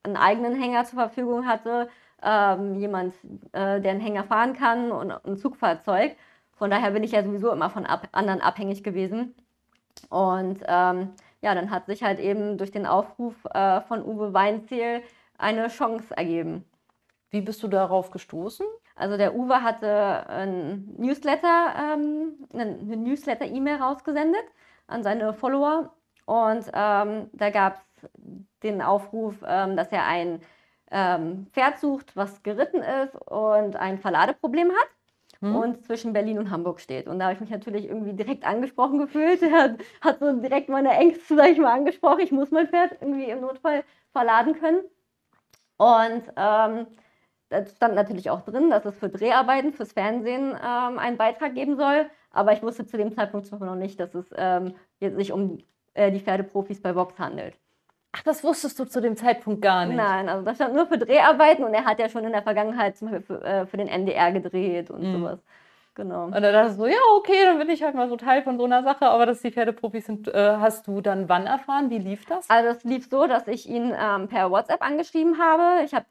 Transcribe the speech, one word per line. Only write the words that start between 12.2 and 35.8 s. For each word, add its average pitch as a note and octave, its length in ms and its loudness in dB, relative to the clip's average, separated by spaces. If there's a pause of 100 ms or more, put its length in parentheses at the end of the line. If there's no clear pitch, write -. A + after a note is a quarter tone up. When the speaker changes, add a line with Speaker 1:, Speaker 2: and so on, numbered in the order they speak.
Speaker 1:
durch G3 140 -6
den G3+ 140 -6
Aufruf, A3+ 500 -2 (180)
äh, G3 280 2
von A3+ 220 -8
Uwe G#3 300 -6
Weinzierl A3+ 680 0 (360)
eine A3 300 -2
Chance A3+ 480 -6
ergeben. E3 480 -4 (680)
Speaker 2:
Wie G#3 120 -4
bist G#3 200 -8
du A3 60 -6
darauf F#3 440 0
gestoßen? F#3 540 -10 (300)
Speaker 1:
Also G3+ 220 -4
der G3+ 180 2
Uwe B3+ 260 0
hatte G#3 680 0
ein F#3+ 680 -6
Newsletter, D4+ 760 0 (200)
ähm, D4+ 400 -4 (200)
eine, A#3+ 100 -6 (160)
eine G#3+ 180 -8
Newsletter-E-Mail C4+ 800 -4
rausgesendet D4 680 -2 (440)
an A#3 160 -8
seine G#3+ 300 -2
Follower. C#4+ 580 0 (340)
Und, A3 480 2
ähm, G#3 600 0
da G#3 180 0
gab's G3 300 2 (840)
den G#3 180 -4
Aufruf, G3+ 540 -2 (100)
ähm, F#3+ 300 -2
dass E3+ 140 -2
er F#3 160 -2
ein, E3+ 360 -2 (480)
ähm, F3+ 640 -2
Pferd C4+ 260 0
sucht, C#4 360 -4
was G3 280 -8
geritten A3 380 -2
ist C4+ 320 -4 (160)
und G#3+ 460 2
ein F#3+ 240 -4
Verladeproblem A#3+ 720 0
hat G4+ 160 2 (540)
Speaker 2:
Mhm. G#3 140 -2
Speaker 1:
und A#3 300 -4